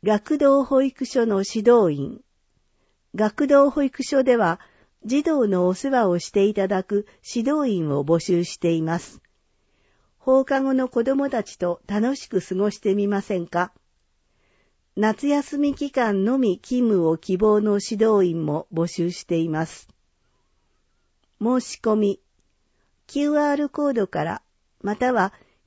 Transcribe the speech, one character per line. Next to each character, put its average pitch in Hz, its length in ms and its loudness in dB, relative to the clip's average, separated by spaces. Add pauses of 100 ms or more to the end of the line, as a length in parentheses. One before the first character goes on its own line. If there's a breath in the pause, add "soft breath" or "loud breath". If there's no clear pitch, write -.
学 214 340 -2
童 277 280 4
保 269 180 2
育 269 220 -4
所 240 200 0
の 196 220 0
指 226 120 -6
導 226 300 6
員。 143 320 -6 (920)
学 214 320 0
童 277 220 6
保 285 140 -2
育 262 200 -4
所 269 180 0
で 247 140 4
は、 190 240 0 (460 soft breath)
児 277 180 0
童 294 240 2
の 180 180 2
お 180 80 2
世 269 160 -6
話 240 200 2
を 175 100 0
し - 100 -12
て 196 140 2
い 208 100 2
た 196 140 -2
だ 190 160 -2
く 208 240 -4 (160 soft breath)
指 240 260 -4
導 285 240 0
員 165 160 -2
を 143 140 -2
募 165 160 2
集 175 240 0
し - 140 -10
て 170 160 0
い 160 80 -2
ま 160 180 -4
す。 - 220 -18 (960)
放 262 260 2
課 269 180 0
後 269 120 0
の 262 160 0
子 233 160 -2
ど 269 100 0
も 277 140 0
た 233 140 -4
ち - 140 -14
と 175 300 -4
楽 226 300 -2
し - 100 -18
く 185 180 -2
過 - 80 -8
ご 196 160 0
し - 100 -10
て 196 160 0
み 202 120 0
ま 202 140 -2
せ 196 160 -6
ん 170 100 -6
か？ 175 240 -4 (1300)
夏 214 300 0
休 285 300 -2
み 285 160 0
期 285 160 -6
間 208 360 0
の 254 120 0
み 220 220 0
勤 247 300 -2
務 180 180 2
を 165 100 0
希 185 200 -4
望 208 240 4
の 208 200 0
指 220 240 -2
導 202 240 4
員 165 160 -4
も 151 280 -4
募 165 140 -2
集 170 220 -4
し - 140 -12
て 170 140 -4
い 165 100 -2
ま 156 180 -2
す。 - 220 -20 (1500)
申 247 200 2
し - 200 -14
込 220 140 2
み、 208 260 0 (880)
キ 285 200 -2
ュ 294 80 0
ー 294 160 2
ア - 20 2
ー - 20 0
ル 294 140 -2
コ 285 220 -2
ー - 20 -2
ド 208 140 -2
か 156 180 -4
ら、 165 160 -8 (400)
ま 208 160 -4
た 247 160 0
は 202 180 0 (360 soft breath)